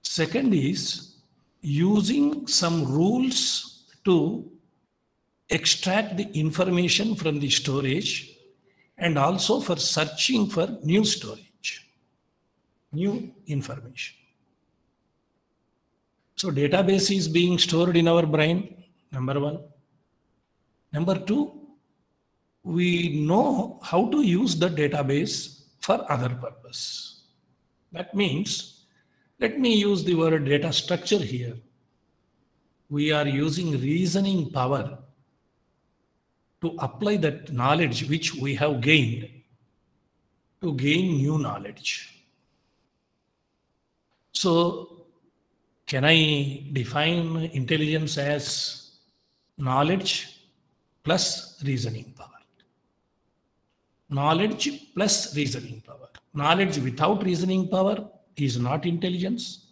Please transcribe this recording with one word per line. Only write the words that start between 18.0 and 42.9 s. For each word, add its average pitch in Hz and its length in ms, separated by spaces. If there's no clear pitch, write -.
our 165 180
brain, 156 580
number 135 280
one. 147 200
Number 170 240
two, 285 420
we 170 640
know 240 560
how 202 280
to 294 120
use 190 340
the 175 140
database 147 960
for - 320
other 123 180
purpose. - 920
That 180 220
means, 196 720
let 233 200
me 247 160
use 202 280
the 175 100
word 160 320
data 143 280
structure - 440
here. 120 380
We 147 220
are 147 160
using 151 440
reasoning 170 800
power 135 480
to 165 180
apply 208 380
that 156 340
knowledge 131 580
which 160 260
we 135 200
have 143 260
gained 123 480
to 165 120
gain 151 440
new 147 220
knowledge. - 840